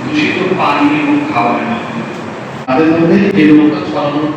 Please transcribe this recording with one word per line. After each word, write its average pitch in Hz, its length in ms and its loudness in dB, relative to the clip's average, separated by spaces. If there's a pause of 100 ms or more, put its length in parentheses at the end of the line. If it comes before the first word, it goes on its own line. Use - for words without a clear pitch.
দূষিত - 340 -2 (220)
পানি 143 260 0 (160)
এবং 143 140 2 (140)
খাবারের 117 420 -2
মাধ্যমে। 110 320 -8 (640)
তাদের 151 280 2
মধ্যে 170 240 4 (220)
এই - 100 6
রোগটা - 380 4
ছড়ানোর 302 480 -2